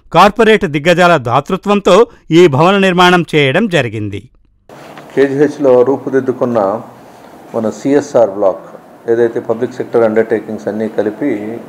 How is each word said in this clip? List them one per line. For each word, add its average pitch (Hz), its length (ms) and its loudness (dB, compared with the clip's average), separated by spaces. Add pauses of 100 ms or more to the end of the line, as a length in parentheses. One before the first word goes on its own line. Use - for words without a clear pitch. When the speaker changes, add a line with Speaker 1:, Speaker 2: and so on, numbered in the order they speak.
(140)
Speaker 1:
కార్పొరేట్ 208 520 2
దిగ్గజాల 165 520 2
దాతృత్వంతో 190 920 0 (240)
ఈ 175 160 6
భవన 165 300 2
నిర్మాణం 180 480 2 (100)
చేయడం 147 320 0
జరిగింది. 107 640 -6 (840)
Speaker 2:
కేజీహెచ్లో 139 640 2
రూపుదిద్దుకున్న 123 1000 -2 (760)
మన 113 140 -4
సిఎస్ఆర్ 135 600 0
బ్లాక్ 95 360 -4 (440)
ఏదైతే 117 300 0
పబ్లిక్ 117 340 -6
సెక్టర్ 117 300 -2
అండర్‌టేకింగ్స్ 110 640 -2
అన్నీ 110 200 -4
కలిపి 107 720 -6 (120)